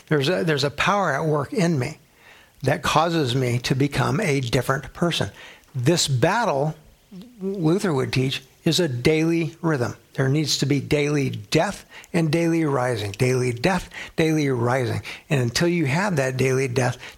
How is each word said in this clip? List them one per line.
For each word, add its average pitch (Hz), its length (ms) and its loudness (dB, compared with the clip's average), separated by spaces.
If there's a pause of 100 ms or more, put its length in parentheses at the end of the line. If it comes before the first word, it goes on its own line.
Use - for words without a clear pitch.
There's 143 220 0
a, 185 160 0
there's 147 200 0
a 143 60 -2
power 185 420 0
at 139 120 -2
work 147 280 -2
in 175 240 2
me 131 220 -4 (640)
that 139 200 0
causes 156 520 2
me 123 260 0
to - 140 -2
become 131 460 0
a 143 200 0
different 135 520 -2
person. 156 380 -2 (440)
This 143 320 2
battle, 156 680 0 (640)
Luther 190 520 0
would 127 200 0
teach, 131 300 -2 (220)
is 165 160 2
a 170 80 2
daily 156 760 2
rhythm. 131 340 0 (180)
There 135 140 0
needs 143 300 0
to 147 80 0
be 139 140 2
daily 143 500 0
death 156 560 -2 (260)
and 165 180 2
daily 165 340 2
rising, 123 480 0
daily 127 400 0
death, 175 360 -2 (280)
daily 156 320 2
rising. 120 540 0 (280)
And 143 100 2
until 123 280 0
you 175 180 0
have 175 300 0
that 131 200 0
daily 131 320 2
death, 123 300 0 (180)